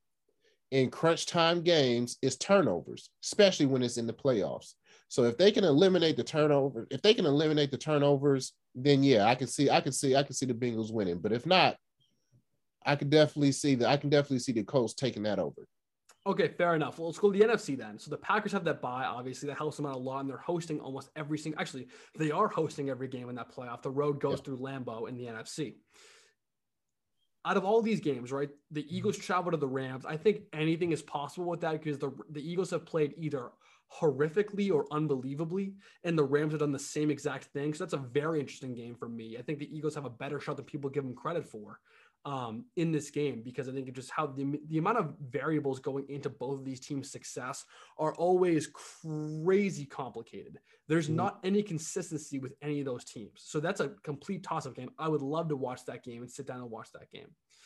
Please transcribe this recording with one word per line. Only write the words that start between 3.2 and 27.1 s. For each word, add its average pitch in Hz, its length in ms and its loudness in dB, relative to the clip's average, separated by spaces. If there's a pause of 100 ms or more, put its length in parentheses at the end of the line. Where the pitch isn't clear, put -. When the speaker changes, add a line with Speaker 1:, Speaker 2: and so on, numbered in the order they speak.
Speaker 1:
especially 185 440 4
when 127 160 2
it's 120 140 -2
in 113 100 -4
the 113 60 -4
playoffs. 101 600 -2 (360)
So 123 160 4
if 120 120 2
they 196 140 8
can 220 120 4
eliminate 165 540 6
the 120 60 0
turnover, 143 680 2
if 135 140 -6
they 214 100 8
can 190 120 2
eliminate 147 440 4
the 123 80 -4
turnovers, 143 760 2 (200)
then 135 300 6
yeah, 110 240 8
I 123 80 6
can 131 120 -4
see, 139 220 2
I 156 120 6
can 143 100 -2
see, 131 240 2
I 143 80 4
can 139 100 -8
see 127 140 -4
the 127 60 0
Bengals 113 380 -2
winning. 92 280 0
But 104 140 0
if 120 120 -2
not, 165 300 6 (1080)
I 143 120 2
can 143 140 -2
definitely 147 420 6
see 139 240 2
that, 117 140 4
I 139 80 4
can 143 120 -2
definitely 143 300 4
see 123 140 -2
the 110 100 2
Colts 120 320 0
taking 113 280 -4
that 104 140 0
over. 76 300 -4 (600)
Speaker 2:
Okay, 180 220 2
fair 175 260 2
enough. 143 240 -2
Well, 165 80 -6
let's 156 100 -8
go 202 140 6
to 190 60 0
the 208 60 10
N 226 60 6
F 220 120 2
C 143 120 -4
then. 107 240 -8
So 147 140 -12
the 139 60 -6
Packers 202 340 0
have 190 140 0
that 151 140 0
bye, 127 260 -4
obviously. 127 420 -6
That 139 100 -8
helps 151 200 -6
them 147 100 -4
out 135 80 -6
a - 20 -6
lot, 131 220 -6
and 135 100 -6
they're 123 80 -8
hosting 165 420 -4
almost 135 360 -10
every 151 240 -4
single, 156 200 -8
actually, 139 280 -8 (280)
they 156 140 -2
are 190 180 2
hosting 156 440 -2
every 131 160 -6
game 123 220 -10
in 123 80 -10
that 117 140 -12
playoff. 123 300 -12
The 139 80 -6
road 143 320 0
goes 139 160 0
Speaker 1:
Yeah. - 60 -10
Speaker 2:
through 135 160 -8
Lambeau 123 500 -8
in 127 80 -10
the 123 100 -10
N 110 80 -10
F 113 120 -12
C. 135 300 -8 (1700)